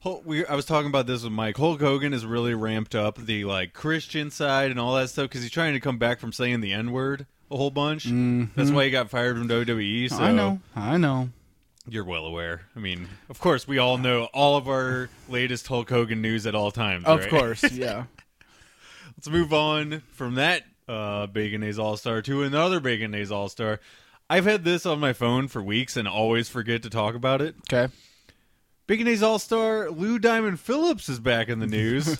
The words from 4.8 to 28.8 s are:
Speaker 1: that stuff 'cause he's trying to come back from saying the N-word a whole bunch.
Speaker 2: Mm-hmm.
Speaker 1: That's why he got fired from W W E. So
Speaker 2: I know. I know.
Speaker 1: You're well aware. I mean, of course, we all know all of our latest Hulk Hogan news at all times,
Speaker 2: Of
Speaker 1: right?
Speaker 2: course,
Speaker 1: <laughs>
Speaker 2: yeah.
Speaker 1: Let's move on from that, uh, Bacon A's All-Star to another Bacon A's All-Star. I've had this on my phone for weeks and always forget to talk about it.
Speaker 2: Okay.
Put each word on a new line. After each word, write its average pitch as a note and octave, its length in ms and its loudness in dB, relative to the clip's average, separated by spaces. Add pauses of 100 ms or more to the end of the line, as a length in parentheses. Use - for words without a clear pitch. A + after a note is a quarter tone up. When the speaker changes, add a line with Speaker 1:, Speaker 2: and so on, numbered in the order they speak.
Speaker 1:
that C3 160 0
stuff C#3 200 -4
'cause B2+ 120 -8
he's A#2+ 80 -6
trying E3 240 0
to C3 60 -2
come B2+ 180 -2
back A#2+ 220 0
from A#2 120 -8
saying B2 280 0
the G2+ 120 -2
N-word C3 540 -4 (240)
a C#3+ 60 -6
whole C#3 160 0
bunch. D3 340 0
Speaker 2:
Mm-hmm. B2 380 2 (120)
Speaker 1:
That's C#3+ 140 4
why C#3+ 140 4
he C3+ 60 2
got B2+ 200 0
fired B2 260 0
from A#2 120 -2
W A#2 160 2
W A#2 160 0 (240)
E. B2+ 40 -2
So C#3 100 -4
Speaker 2:
I - 140 4
know. G3 280 2 (160)
I A2 200 0
know. C3 340 2 (580)
Speaker 1:
You're A2 160 -6
well E2+ 200 -4
aware. E2+ 380 -6 (140)
I - 20 -14
mean, F2+ 300 -6 (200)
of - 120 -16
course, D3+ 280 2
we C#3 100 -2
all B2+ 200 4
know B2 340 2
all C#3+ 240 6
of C3 120 -2
our B2+ 420 -2 (180)
latest B2 380 -2
Hulk A#2+ 240 -2
Hogan A#2 320 2
news A2 240 0
at G#2 80 -2
all G#2 160 2
times, G2 340 -2
Speaker 2:
Of D#3+ 160 6
Speaker 1:
right? F#2+ 100 -4
Speaker 2:
course, B2 320 2
Speaker 1:
<laughs> C#4 100 4
Speaker 2:
yeah. B2 320 -4 (1120)
Speaker 1:
Let's - 100 -16
move D#3 240 2
on D3+ 500 0 (100)
from B2 240 -6
that, D#3 260 2 (260)
uh, G#2 380 -4
Bacon G#2+ 380 -2
A's G#2+ 160 -4
All-Star A2 420 -2
to C#3 220 -2
another D#3+ 360 2
Bacon A2+ 340 -2
A's G#2 180 -4
All-Star. G#2 480 -4 (500)
I've F3+ 160 4
had G#3 180 2
this F3 220 0
on D#3 120 0
my C#3+ 140 2
phone B2 360 2
for A#2 140 -8
weeks A2+ 360 -2
and G#2+ 100 -2
always A2 400 2
forget A#2 360 -2
to A2+ 60 -10
talk A2 240 0
about C3 280 0
it. D#3+ 120 -4 (160)
Speaker 2:
Okay. B2 220 2 (960)